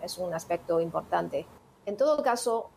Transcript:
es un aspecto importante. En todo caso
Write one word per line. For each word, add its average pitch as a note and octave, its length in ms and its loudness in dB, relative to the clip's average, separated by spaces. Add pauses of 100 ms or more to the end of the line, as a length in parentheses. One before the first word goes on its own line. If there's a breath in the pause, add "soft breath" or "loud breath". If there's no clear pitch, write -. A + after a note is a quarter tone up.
es - 160 -8
un F3+ 160 -4
aspecto E3 460 0
importante. E3+ 640 -2 (400)
En G3+ 120 -6
todo D4 260 4
caso A#3+ 540 0